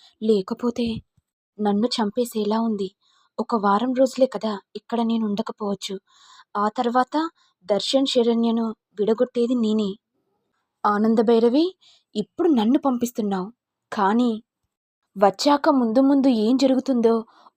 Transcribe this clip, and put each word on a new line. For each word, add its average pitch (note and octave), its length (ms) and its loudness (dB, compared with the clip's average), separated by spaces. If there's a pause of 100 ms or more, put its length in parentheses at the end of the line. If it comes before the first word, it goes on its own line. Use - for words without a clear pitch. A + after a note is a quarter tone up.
(240)
లేకపోతే A3+ 720 -2 (680)
నన్ను G#3 260 2
చంపేసేలా A3 720 -2
ఉంది. G3+ 340 -4 (440)
ఒక A#3 160 -4
వారం G#3 380 0
రోజులే B3+ 320 2
కదా G#3+ 340 -4 (160)
ఇక్కడ A#3 260 -6
నేను A3+ 240 -2
ఉండకపోవచ్చు. G3+ 720 -6 (580)
ఆ G#3 120 0
తర్వాత B3+ 600 -2 (360)
దర్శన్, C4+ 400 0
శరణ్యను A#3 720 0 (240)
విడగొట్టేది A#3 560 0
నేనే." G#3+ 400 0 (880)
"ఆనంద G#3+ 320 0
భైరవి, A#3 580 2 (400)
ఇప్పుడు C4+ 340 -2
నన్ను B3 300 2
పంపిస్తున్నావు, A#3 720 -4 (420)
కానీ A3 500 0 (720)
వచ్చాక C#4 520 2
ముందు B3 300 2
ముందు C4+ 280 4
ఏం A#3 300 2
జరుగుతుందో B3 680 2 (320)